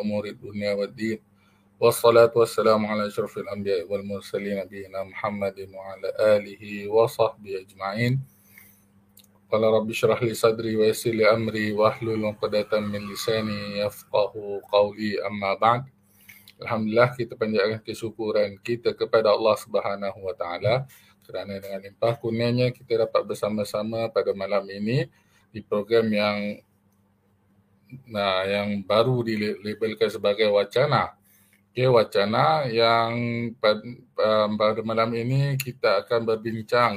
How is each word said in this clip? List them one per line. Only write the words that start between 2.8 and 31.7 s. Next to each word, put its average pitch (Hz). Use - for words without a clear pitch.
على 107
أشرف 104
الأنبياء 98
والمرسلين 101
نبينا 95
محمد 98
وعلى 95
آله 101
وصحبه 107
أجمعين. 117
قال 110
رب 110
اشرح 110
لي 113
صدري 113
ويسر 110
لي 110
أمري 110
واحلل 110
عقدة 107
من 104
لساني 104
يفقه 104
قولي. 104
أما 98
بعد. 120
Alhamdulillah, 113
kita -
panjatkan 110
kesyukuran 107
kita 117
kepada 110
Allah 107
Subhanahu 98
wa 92
Taala 101
kerana 98
dengan 98
limpah 117
kurnianya 120
kita 113
dapat 107
bersama-sama 107
pada 98
malam 98
ini 110
di 101
program 110
yang, 104
nah, 98
yang 101
baru 117
dilabelkan 107
sebagai 104
wacana. 101
Okey, 127